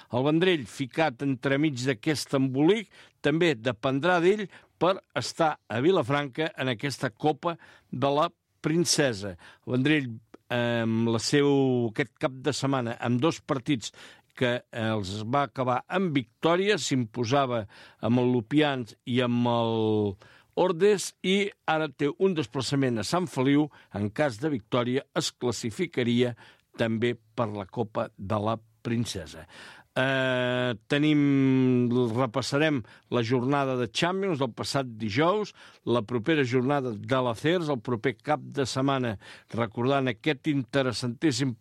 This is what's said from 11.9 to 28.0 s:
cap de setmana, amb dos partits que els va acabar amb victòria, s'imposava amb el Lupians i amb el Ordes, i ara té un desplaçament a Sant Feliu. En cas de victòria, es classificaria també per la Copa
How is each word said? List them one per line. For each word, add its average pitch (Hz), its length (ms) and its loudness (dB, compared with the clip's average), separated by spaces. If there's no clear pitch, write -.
cap 143 160 -4
de 135 160 -2
setmana, 131 380 -2
amb 123 160 0
dos 165 240 0
partits 139 480 -4
que 123 220 0
els 107 560 -4
va 135 220 0
acabar 123 320 -2
amb 185 240 -2
victòria, 180 640 0
s'imposava 123 840 -2
amb 123 240 2
el 123 80 2
Lupians 131 640 0
i 120 140 2
amb 120 260 2
el 117 240 0
Ordes, 185 540 2
i 202 240 2
ara 160 240 0
té 143 220 -2
un 190 160 2
desplaçament 135 640 -2
a 107 80 -6
Sant 175 160 0
Feliu. 143 400 2
En 104 240 -4
cas 139 240 -2
de 151 160 -2
victòria, 123 480 -2
es - 160 -2
classificaria 120 1000 -2
també 117 400 0
per - 320 -4
la 104 160 -8
Copa 113 480 -6